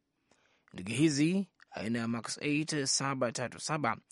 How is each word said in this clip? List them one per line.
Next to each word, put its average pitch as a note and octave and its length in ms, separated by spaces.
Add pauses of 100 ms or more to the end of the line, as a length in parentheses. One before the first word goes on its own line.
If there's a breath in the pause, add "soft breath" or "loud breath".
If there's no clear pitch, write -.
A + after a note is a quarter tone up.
(760 soft breath)
Ndege F2+ 180
hizi D#3 560 (220)
aina A2+ 280
ya A2+ 100
Max A#2 340
eight D3 420
saba C3+ 480
tatu - 280
saba C#3 360 (160)